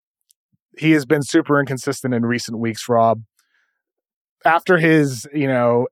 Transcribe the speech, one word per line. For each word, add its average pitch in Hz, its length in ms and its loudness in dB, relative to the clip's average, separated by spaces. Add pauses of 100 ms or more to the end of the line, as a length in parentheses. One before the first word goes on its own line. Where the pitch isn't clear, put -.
(760)
he 156 140 2
has 151 140 2
been 147 160 0
super 151 380 0
inconsistent 131 540 -4
in 117 120 0
recent 117 320 -6
weeks, 113 320 -6
Rob. 113 320 2 (1200)
After 170 320 2
his, 151 560 2
you 147 140 -2
know, 120 440 0